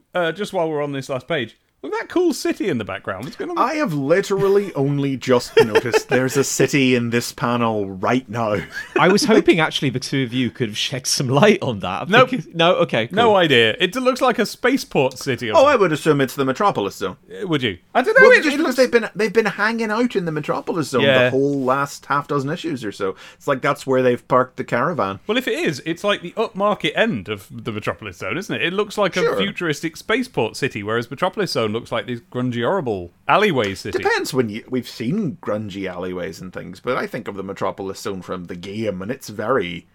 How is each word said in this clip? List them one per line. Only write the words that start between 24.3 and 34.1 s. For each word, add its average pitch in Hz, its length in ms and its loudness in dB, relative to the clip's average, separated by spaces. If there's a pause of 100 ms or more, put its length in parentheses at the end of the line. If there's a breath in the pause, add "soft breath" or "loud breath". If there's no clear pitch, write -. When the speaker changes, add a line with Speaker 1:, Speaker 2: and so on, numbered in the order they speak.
Speaker 2:
the 131 60 -6
caravan. 120 640 -2
Speaker 1:
Well, 220 100 -2
if 254 100 -2
it 262 120 -2
is, 180 260 -4
it's, - 180 -6
like, 202 200 -2
the 175 80 -10
upmarket 202 640 -2
end 170 340 -2
of 104 220 -8
the 117 200 -8
Metropolis 104 460 -6
Zone, 101 220 -6
isn't 139 160 -6
it? 113 80 -2
It 170 100 -2
looks 202 240 -4
like 202 180 0
a 185 100 0
Speaker 2:
Sure. 233 120 0
Speaker 1:
futuristic 175 600 -4
spaceport 220 580 -2
city, 117 260 -4
whereas 113 300 -4
Metropolis 185 400 -2
Zone 110 240 -2
looks 120 160 -8
like 113 160 -4
these 120 140 -8
grungy, 123 420 -4
horrible 120 480 -2 (160)
alleyway 139 480 0
city. - 220 -6
Speaker 2:
Depends 403 360 -2